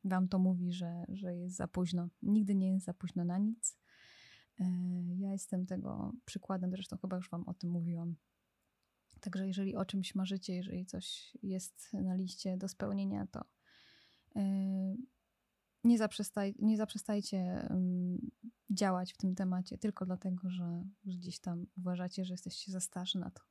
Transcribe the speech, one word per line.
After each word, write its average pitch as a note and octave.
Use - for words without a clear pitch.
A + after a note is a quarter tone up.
wam F#3
to F#3
mówi, F3+
że, F3
że F#3
jest F3+
za -
późno. F3
Nigdy G3+
nie F#3+
jest F#3+
za F3+
późno F3+
na F3
nic. A3
E, F#3
ja G3
jestem F#3
tego -
przykładem, F3+
zresztą F#3
chyba F#3
już F3+
wam E3+
o F3+
tym F3
mówiłam. E3+
Także F#3+
jeżeli F#3+
o F#3+
czymś F#3
marzycie, F#3+
jeżeli F3+
coś -
jest F#3
na F#3+
liście F#3
do F#3
spełnienia, G3
to, -
e, F#3+
nie A#3
zaprzestaj-, G#3
nie G#3+
zaprzestajcie, G#3
em, F3+
działać F#3
w -
tym F#3
temacie F#3
tylko G3+
dlatego, F#3
że, F3
że F3+
gdzieś F3+
tam F3
uważacie, F3+
że F3+
jesteście -
za F#3
starzy F3+
na F3
to. -